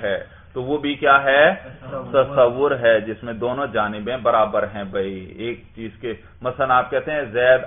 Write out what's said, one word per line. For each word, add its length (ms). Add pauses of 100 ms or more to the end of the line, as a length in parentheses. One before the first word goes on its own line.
ہے، 220 (280)
تو 100
وہ 160
بھی 160
کیا 280
ہے؟ 320 (360)
تصور 800
ہے، 300
جس 240
میں 80
دونوں 340
جانبیں 500
برابر 460 (120)
ہیں۔ 100
بھائی، 540
ایک 240 (120)
چیز 160 (100)
کے، 140 (280)
مثلا 360
آپ 120
کہتے 220
ہیں، 100
"زید 440